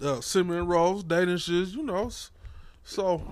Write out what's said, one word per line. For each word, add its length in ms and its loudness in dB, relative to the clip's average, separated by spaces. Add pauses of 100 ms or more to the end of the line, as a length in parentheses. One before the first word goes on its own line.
uh, 200 -2
cinnamon 480 0
rolls, 340 4
danishes, 720 2
you 80 -6
know. 240 -2
S-, 240 -10 (540)
so 360 0 (120)